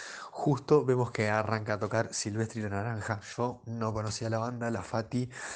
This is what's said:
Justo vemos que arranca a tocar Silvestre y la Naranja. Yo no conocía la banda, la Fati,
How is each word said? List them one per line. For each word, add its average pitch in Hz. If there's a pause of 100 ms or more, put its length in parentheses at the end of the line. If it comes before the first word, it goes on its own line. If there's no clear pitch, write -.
(320)
Justo 139
vemos 123
que 107
arranca 107
a 101
tocar 113
Silvestre 110
y -
la 104
Naranja. 107 (160)
Yo 123
no 113
conocía 107
la 113
banda, 117
la 107
Fati, 117 (260)